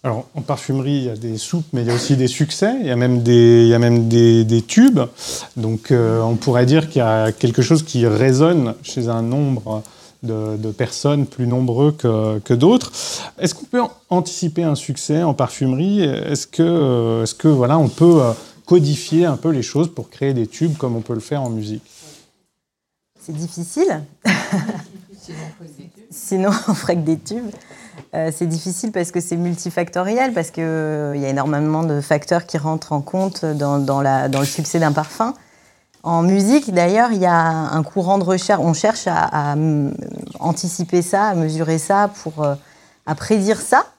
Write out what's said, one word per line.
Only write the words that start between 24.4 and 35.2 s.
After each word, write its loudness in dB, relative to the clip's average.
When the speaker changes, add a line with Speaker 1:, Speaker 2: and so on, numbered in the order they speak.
Speaker 2:
Sinon, -2
on 0
ferait -2
que 0
des 0
tubes. -10
Euh, -2
c'est -4
difficile -4
parce -4
que -2
c'est -4
multifactoriel, -4
parce -4
que, -8
euh, -4
il -4
y -4
a -2
énormément 0
de -2
facteurs -2
qui -6
rentrent -4
en -2
compte -6
dans, -2
dans 0
la, 0
dans -2
le 0
succès -4
d'un 2
parfum. -4